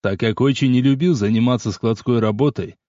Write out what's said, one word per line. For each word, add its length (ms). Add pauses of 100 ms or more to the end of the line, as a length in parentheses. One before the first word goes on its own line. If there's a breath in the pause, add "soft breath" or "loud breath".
так 200
как 200
очень 300
не 120
любил 320
заниматься 580
складской 480
работой 560 (120)